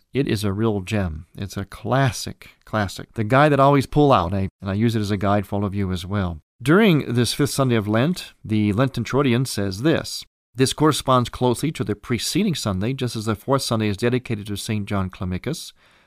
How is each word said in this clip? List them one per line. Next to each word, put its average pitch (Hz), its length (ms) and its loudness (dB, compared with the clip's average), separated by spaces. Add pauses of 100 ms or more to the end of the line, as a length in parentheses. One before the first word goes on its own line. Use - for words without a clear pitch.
(120)
it 131 160 -2
is 104 160 -2
a 101 80 -2
real 104 300 -2
gem. 90 440 -4 (100)
It's 98 200 -10
a 98 80 -6
classic, - 840 -4 (140)
classic. - 500 -6
The 113 100 -4
guy 131 240 6
that 139 100 4
I 135 60 6
always 139 220 4
pull 147 260 4
out, 90 200 4
I, 95 160 0 (120)
and 98 100 -6
I 95 40 -2
use 113 200 2
it 113 60 0
as 101 100 -2
a 107 60 0
guide 101 320 0
for 101 80 -4
all 101 80 0
of 98 100 -4
you 101 160 -2
as 90 160 -4
well. 92 320 -2 (240)
During 160 500 4
this 120 220 2
fifth 143 160 0
Sunday 127 240 2
of 104 140 2
Lent, 123 460 0 (100)
the 107 280 2
Lenten 123 300 0
Trotian 127 460 0
says 98 340 -4
this, - 420 -2 (300)
This 131 180 2
corresponds 131 560 2
closely 127 440 -2
to 131 100 -6
the 104 140 -4
preceding 170 580 -2
Sunday, 104 380 -2
just 127 240 -6
as 107 80 -6
the 110 100 -2
fourth 131 280 -2
Sunday 110 260 0
is 101 80 -2
dedicated 117 500 -2
to 104 100 -8
Saint 104 300 -4
John 95 240 -2
Climacus, 92 640 -6 (340)